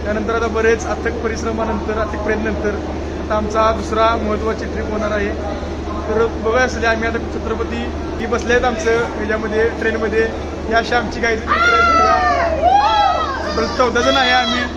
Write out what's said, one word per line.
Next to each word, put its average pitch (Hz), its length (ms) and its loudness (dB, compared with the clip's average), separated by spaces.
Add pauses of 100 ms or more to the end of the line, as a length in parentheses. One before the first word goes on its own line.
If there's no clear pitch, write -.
त्यानंतर 214 300 -2
आता 226 120 0
बरेच 220 400 2
अथक 208 100 -2
परिश्रमानंतर, 220 1000 -2
अथक 214 180 -2
प्रयत्नानंतर 214 760 -2 (320)
आता 214 120 -2
आमचा 214 240 0
हा 220 120 4
दुसरा 220 440 0
महत्त्वाची 214 480 -2
ट्रिप 214 260 -6
होणार 214 200 -2
आहे. 208 200 -2 (800)
तर 220 200 2
बघा 220 300 0
असं 233 260 0
आम्ही 226 220 0
आता 226 100 -2
छत्रपती - 720 -4 (300)
ही 226 60 -2
बसले 226 260 0
आहेत 247 120 4
आमचं 233 400 2
ह्याच्यामध्ये, 220 640 0
ट्रेनमध्ये. 226 600 0 (400)
ही 220 60 0
अशी 233 200 2
आमची 233 260 -2
काही 226 160 2
मित्र 226 160 -2
आहेत. 679 2250 2
चौदा 240 240 2
जण 269 160 2
आहे 254 140 2
आम्ही. 247 320 2 (140)